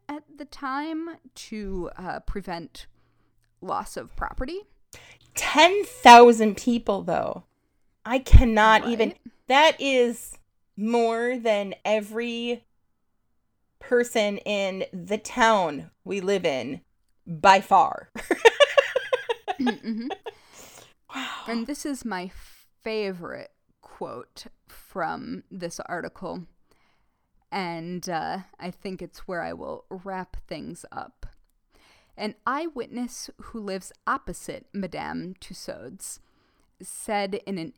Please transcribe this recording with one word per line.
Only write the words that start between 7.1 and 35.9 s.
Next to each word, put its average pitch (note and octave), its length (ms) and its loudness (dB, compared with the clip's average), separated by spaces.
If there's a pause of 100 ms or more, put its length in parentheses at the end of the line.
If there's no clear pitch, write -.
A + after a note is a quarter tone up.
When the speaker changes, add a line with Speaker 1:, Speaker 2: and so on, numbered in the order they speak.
Speaker 2:
I A#3+ 140 -2
cannot A3 680 8
even A#3 220 0
Speaker 1:
Right. - 100 -16 (260)
Speaker 2:
that D4 340 4
is B3 580 0 (380)
more A#3 600 0
than G#3 360 -2 (100)
every A#3 800 -4 (1120)
person A#3 600 -2
in G3 540 -4
the F#3 260 -6
town F#3+ 720 0 (120)
we F#3+ 180 -6
live F#3 240 0
in C3+ 360 -4 (440)
by F#3+ 360 4
far. - 540 2
<laughs> - 40 -14 (1400)
Speaker 1:
Mm-hmm. A#3 480 -4 (1040)
Speaker 2:
Wow. C4 140 -8 (200)
Speaker 1:
And A#3 180 -6
this D4 180 -8
is C#4+ 200 -8
my F#3 260 -8 (520)
favorite G3 680 -8 (300)
quote - 680 -16 (220)
from E3 840 -10
this F3+ 300 -12
article. E3+ 640 -10 (1040)
And, F3 580 -8
uh, E3 320 -6 (200)
I F3+ 100 -12
think F#3+ 300 -12
it's F3+ 260 -16
where F3 160 -8
I E3 120 -8
will - 360 -12
wrap F#3 460 -12 (100)
things E3+ 460 -14
up. - 340 -16 (880)
"An G#3 180 -8 (120)
eyewitness C4 840 -8 (120)
who - 180 -14
lives F#3+ 320 -10 (140)
opposite - 680 -8
Madame F3 680 -8
Tussaud's - 800 -16 (600)